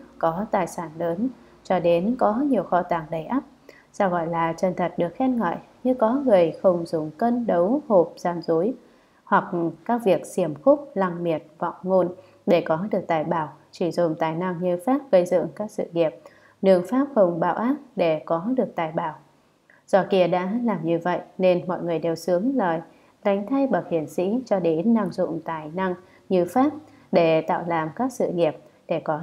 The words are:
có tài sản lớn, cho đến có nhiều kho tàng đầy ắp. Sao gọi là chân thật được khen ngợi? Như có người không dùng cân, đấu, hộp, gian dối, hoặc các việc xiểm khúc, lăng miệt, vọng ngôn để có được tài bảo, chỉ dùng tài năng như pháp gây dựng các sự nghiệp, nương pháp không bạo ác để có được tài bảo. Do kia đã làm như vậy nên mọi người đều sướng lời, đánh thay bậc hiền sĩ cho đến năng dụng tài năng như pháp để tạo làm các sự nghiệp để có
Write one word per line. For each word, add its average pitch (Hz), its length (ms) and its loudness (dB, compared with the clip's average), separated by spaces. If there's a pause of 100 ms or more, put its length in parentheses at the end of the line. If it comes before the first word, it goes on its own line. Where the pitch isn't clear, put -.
(180)
có 165 340 -2
tài 180 160 0
sản 165 300 -10
lớn, 170 320 -2 (340)
cho 185 160 0
đến 170 400 2
có 208 140 4
nhiều 247 300 2
kho 180 180 2
tàng 170 280 -4
đầy 160 160 -6
ắp. 277 180 -4 (480)
Sao 196 180 0
gọi 170 180 -2
là 165 300 -2
chân 185 160 0
thật 170 240 -2
được 170 180 -2
khen 262 240 0
ngợi? 175 160 -2 (280)
Như 254 100 2
có 247 320 0
người 180 260 6 (100)
không 175 240 2
dùng 156 320 -4
cân, 240 300 0
đấu, 190 400 2
hộp, 175 300 4
gian 175 240 -4
dối, 170 320 0 (500)
hoặc 196 200 2 (420)
các 233 200 0
việc 185 200 2
xiểm 165 300 -4
khúc, 285 380 2
lăng 175 300 -2
miệt, 165 200 -2 (160)
vọng 170 240 -4
ngôn 185 240 4 (380)
để 175 160 4
có 160 180 -2 (120)
được 185 160 -2
tài 160 160 0
bảo, 160 260 -4 (220)
chỉ 170 200 -2
dùng 165 240 0
tài 160 200 -2
năng 180 260 -4
như 175 240 0
pháp 269 140 0 (120)
gây 180 140 6
dựng 170 300 0
các 214 160 -8
sự - 120 -6 (100)
nghiệp, 165 220 0 (460)
nương 190 260 6
pháp 269 280 0
không 175 240 4
bạo 175 160 0
ác 247 200 -2 (200)
để 165 300 0
có 165 200 -2 (100)
được 220 200 -2
tài 160 160 -4
bảo. 165 240 -6 (720)
Do 190 220 4
kia 185 180 4
đã 180 260 0 (100)
làm 190 220 -2
như 165 180 0
vậy 175 160 0 (180)
nên 180 300 2
mọi 175 160 -4
người 170 160 -2
đều 165 160 -2
sướng 190 420 0
lời, 170 220 0 (440)
đánh 202 260 0
thay 269 180 0
bậc 175 220 -2
hiền 156 180 -2
sĩ 196 380 -2
cho 196 140 0
đến 170 340 2
năng 202 180 0
dụng 165 340 -4
tài 156 280 -8
năng 185 200 -2 (360)
như 180 160 2
pháp 254 240 2 (420)
để 165 300 4
tạo 175 260 -2
làm 165 280 -2
các 254 180 -4
sự 165 180 -2
nghiệp 165 260 0 (300)
để 170 120 -4
có 151 240 -4